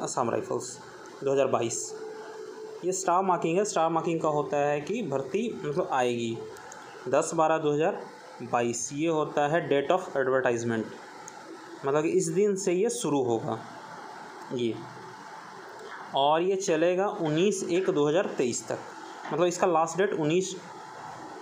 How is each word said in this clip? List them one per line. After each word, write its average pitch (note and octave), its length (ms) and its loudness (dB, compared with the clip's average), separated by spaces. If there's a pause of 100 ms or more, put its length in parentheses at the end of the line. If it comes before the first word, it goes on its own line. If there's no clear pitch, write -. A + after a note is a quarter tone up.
Assam A#2 280 0
Rifles A#2 360 -2 (540)
दो C3+ 80 4
हज़ार C3+ 160 6
बाईस। A#2 300 0 (1040)
ये F3+ 80 0
स्टार F3+ 320 4
मार्किंग F3 340 4
है। G#3 60 6
स्टार E3 260 2
मार्किंग E3 300 2
का D#3+ 100 2
होता D3 360 2
है D3 140 2
कि G#3 220 -2
भर्ती D#3+ 540 0
मतलब D3+ 360 -2
आएगी A#2+ 440 2 (720)
दस D3+ 260 2
बारह D#3+ 240 4
दो D3 140 2
हज़ार D#3+ 300 2 (500)
बाईस। A#2+ 400 0
ये D3+ 180 0
होता D3+ 380 2
है D#3 200 2
date C#3+ 280 4
of F#3 200 -4
advertisement, A#2+ 840 0 (840)
मतलब D3 200 2
इस E3+ 240 2
दिन G3+ 260 2
से F#3+ 160 0
ये F#3+ 180 2
शुरू C#3+ 340 0
होगा A2+ 340 0 (960)
ये, A#2 200 0 (1400)
और D3 260 6
ये F#3+ 140 2
चलेगा F3+ 520 2
उन्नीस E3 640 2
एक F3 200 2
दो D3 180 4
हज़ार F3+ 180 4 (120)
तेईस A#2+ 300 0
तक। A#2+ 100 -4 (540)
मतलब E3 140 4
इसका F3 200 2
लास्ट E3 320 4
डेट G3+ 140 2
उन्नीस, E3 420 2 (880)